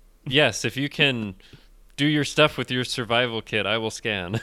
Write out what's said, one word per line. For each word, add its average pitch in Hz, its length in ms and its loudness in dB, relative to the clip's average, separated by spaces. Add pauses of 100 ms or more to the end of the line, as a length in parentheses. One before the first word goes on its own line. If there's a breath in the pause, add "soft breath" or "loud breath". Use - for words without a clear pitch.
(260)
Yes, 135 380 2
if 117 120 -4
you 139 120 -2
can 120 460 0 (640 soft breath)
do 143 100 0
your 151 180 2
stuff - 340 2
with 127 120 -4
your 127 140 0
survival 117 560 0
kit, 104 260 -2
I 107 120 0
will 110 120 -2
scan. 101 520 -4